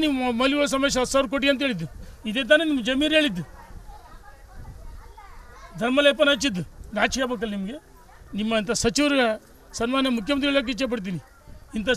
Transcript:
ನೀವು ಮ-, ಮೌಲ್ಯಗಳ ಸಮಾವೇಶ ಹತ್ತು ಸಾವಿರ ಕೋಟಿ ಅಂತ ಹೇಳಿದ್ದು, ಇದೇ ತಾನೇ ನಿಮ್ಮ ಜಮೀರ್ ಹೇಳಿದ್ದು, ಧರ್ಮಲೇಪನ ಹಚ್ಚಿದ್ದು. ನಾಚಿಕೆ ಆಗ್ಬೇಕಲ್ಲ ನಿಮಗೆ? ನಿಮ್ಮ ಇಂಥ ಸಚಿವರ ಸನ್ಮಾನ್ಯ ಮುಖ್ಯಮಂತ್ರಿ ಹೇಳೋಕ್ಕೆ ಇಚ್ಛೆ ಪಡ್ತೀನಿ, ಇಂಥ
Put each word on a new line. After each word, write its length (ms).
ನೀವು 180
ಮ-, 180
ಮೌಲ್ಯಗಳ 340
ಸಮಾವೇಶ 300
ಹತ್ತು 120
ಸಾವಿರ 180
ಕೋಟಿ 200
ಅಂತ 140
ಹೇಳಿದ್ದು, 200
ಇದೇ 200
ತಾನೇ 220
ನಿಮ್ಮ 180
ಜಮೀರ್ 300
ಹೇಳಿದ್ದು, 240
ಧರ್ಮಲೇಪನ 540
ಹಚ್ಚಿದ್ದು. 280
ನಾಚಿಕೆ 260
ಆಗ್ಬೇಕಲ್ಲ 340
ನಿಮಗೆ? 200
ನಿಮ್ಮ 240
ಇಂಥ 120
ಸಚಿವರ 420
ಸನ್ಮಾನ್ಯ 380
ಮುಖ್ಯಮಂತ್ರಿ 360
ಹೇಳೋಕ್ಕೆ 220
ಇಚ್ಛೆ 200
ಪಡ್ತೀನಿ, 260
ಇಂಥ 200